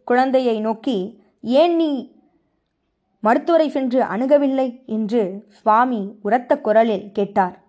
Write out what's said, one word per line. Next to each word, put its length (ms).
குழந்தையை 540
நோக்கி, 640
ஏன் 340
நீ 420
மருத்துவரை 420
சென்று 340
அணுகவில்லை 840
என்று 600
சுவாமி 760
உரத்த 400
குரலில் 500
கேட்டார். 580